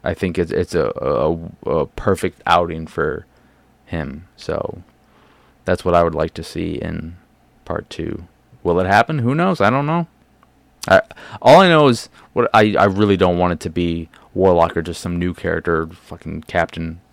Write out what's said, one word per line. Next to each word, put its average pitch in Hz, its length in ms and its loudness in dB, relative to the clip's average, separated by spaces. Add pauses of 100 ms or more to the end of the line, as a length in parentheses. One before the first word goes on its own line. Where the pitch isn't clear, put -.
I 82 100 -4
think 87 240 -4
it's, 82 140 -2
it's - 220 -4
a, 71 260 -2
a, 76 680 -4
a 76 180 -2
perfect - 600 -4
outing 85 400 0
for 76 400 -6 (600)
him. 78 500 -10
So - 460 -8 (840)
that's 92 180 -2
what 87 100 0
I 85 80 6
would 82 120 0
like 78 200 -4
to 87 80 -12
see 82 340 -8
in 82 400 -10 (500)
part - 240 -8
two. - 360 -10 (360)
Will 87 180 0
it 92 60 -2
happen? 113 320 2
Who 123 160 0
knows? 175 260 -2
I 98 80 2
don't 135 160 0
know. 165 220 -2 (800)
I, 95 140 6 (400)
all 147 180 10
I 190 80 6
know 151 200 6
is 117 200 0 (240)
what 120 220 0
I, 107 220 4
I 95 80 4
really 101 320 2
don't 90 220 2
want 90 140 0
it 82 80 -6
to 87 100 -8
be 85 380 -4 (240)
Warlock 87 440 4
or 85 60 -2
just 80 180 -10
some 87 180 -6
new 87 160 -4
character, 82 520 -4
fucking 82 560 -16
Captain. 82 580 -4 (120)